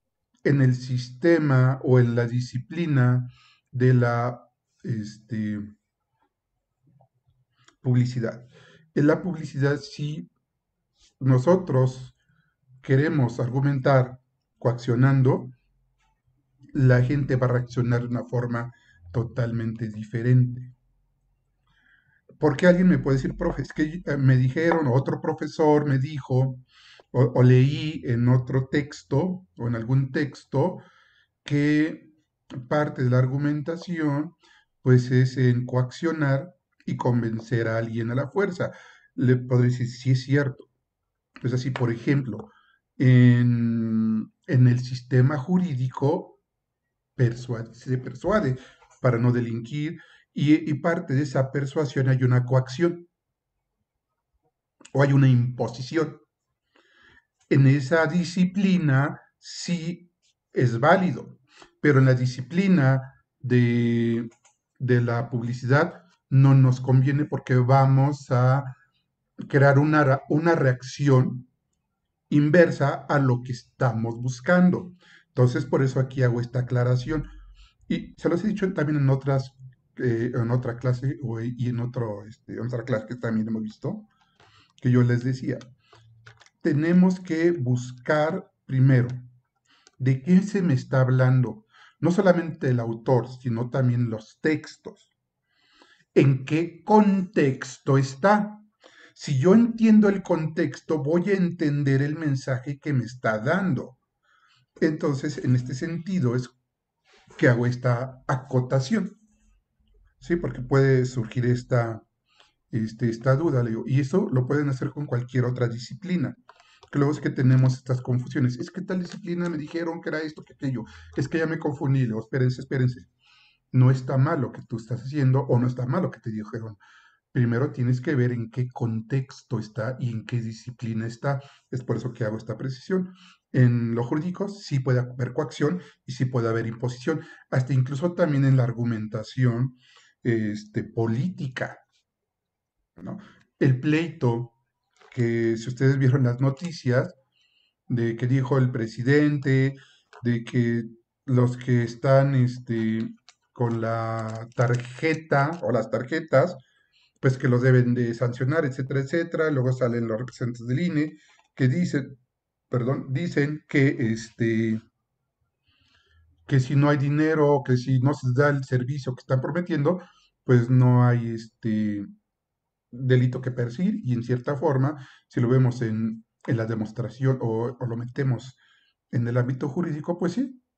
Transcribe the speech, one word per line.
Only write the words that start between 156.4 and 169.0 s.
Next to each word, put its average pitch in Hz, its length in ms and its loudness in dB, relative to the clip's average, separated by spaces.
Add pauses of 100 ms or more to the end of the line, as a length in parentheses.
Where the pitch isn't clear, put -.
pues 131 160 0
que 135 120 -2
los 123 120 4
deben 127 340 4
de 120 200 -2
sancionar, 131 500 -2
etcétera, 135 360 -4
etcétera. 160 500 -2
Luego 127 220 0
salen 117 360 -2
los 110 100 -2
representantes 120 480 -8
del 131 140 -2
ine 156 380 -2 (360)
que 131 140 2
dicen, 139 500 -2 (500)
perdón, 127 420 -4
dicen 151 580 -4
que, 135 200 2 (240)
este, 113 680 -2 (1700)
que 139 120 2
si 131 160 0
no 139 140 4
hay 147 80 4
dinero, 147 680 2
que 127 120 2
si 123 240 0
no 139 140 2
se 131 200 -6
da 147 140 4
el 139 160 -2
servicio 127 500 -4